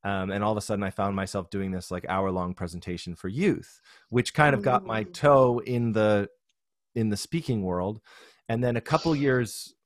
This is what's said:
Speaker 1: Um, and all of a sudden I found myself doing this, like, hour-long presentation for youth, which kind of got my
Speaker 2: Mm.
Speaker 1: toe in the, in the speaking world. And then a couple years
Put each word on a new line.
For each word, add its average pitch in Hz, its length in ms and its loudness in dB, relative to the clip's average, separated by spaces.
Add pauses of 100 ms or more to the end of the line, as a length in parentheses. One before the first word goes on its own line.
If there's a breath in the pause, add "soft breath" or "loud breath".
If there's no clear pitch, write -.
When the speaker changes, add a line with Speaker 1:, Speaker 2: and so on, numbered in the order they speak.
Speaker 1:
Um, 98 280 -4
and 101 120 -2
all 107 80 2
of 107 60 0
a 101 40 -4
sudden 101 220 -4
I 95 60 -4
found 98 260 -2
myself 95 360 -4
doing 95 200 -4
this, 92 200 -8
like, 90 180 -8
hour-long 92 460 -2
presentation 87 600 -8
for - 120 -10
youth, 151 520 -2 (300 soft breath)
which 120 240 0
kind 147 220 6
of 101 80 -2
got 123 220 2
my 110 200 -2
Speaker 2:
Mm. 92 80 -18
Speaker 1:
toe 131 460 6
in 120 320 -2
the, 104 380 4 (640)
in 113 140 0
the 104 60 0
speaking 131 460 -4
world. 92 400 -2 (480 loud breath)
And 117 140 0
then 120 120 2
a 117 60 -2
couple 160 340 0
years 131 600 0 (100)